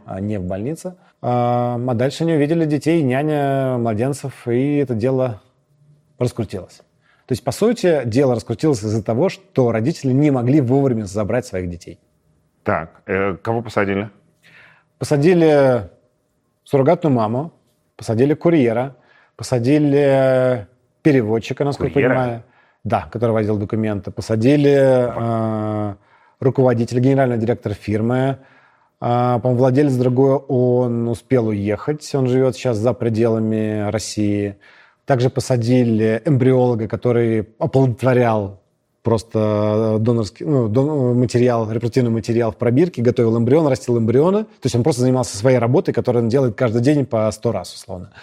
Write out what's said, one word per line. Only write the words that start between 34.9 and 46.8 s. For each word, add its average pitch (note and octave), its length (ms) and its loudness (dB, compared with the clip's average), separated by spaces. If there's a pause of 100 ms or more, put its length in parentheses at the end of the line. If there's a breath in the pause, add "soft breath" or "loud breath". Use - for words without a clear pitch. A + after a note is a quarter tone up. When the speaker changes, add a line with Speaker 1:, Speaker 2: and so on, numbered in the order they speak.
Speaker 1:
Также C3 260 0
посадили A#2 920 0
эмбриолога, B2 640 2
который A2+ 600 0 (100)
оплодотворял A#2+ 1000 0 (420)
просто G#2+ 960 0
донорский, A2+ 460 -2
ну, C3 220 0
дон-, C3 500 0
материал, A#2+ 520 2
репродуктивный A#2 400 0
материал A2+ 420 0
в - 40 -10
пробирке, B2+ 460 0
готовил A#2 360 2
эмбрион, C3+ 300 2
растил B2+ 300 -2
эмбрионы. D3 460 2
То - 200 -14
есть B2+ 100 -2
он A#2+ 80 2
просто B2 200 0
занимался B2+ 340 0
своей B2+ 220 2
работой, C3 360 0
которую A#2+ 300 0
он A#2 40 0
делает B2 280 0
каждый A#2+ 260 0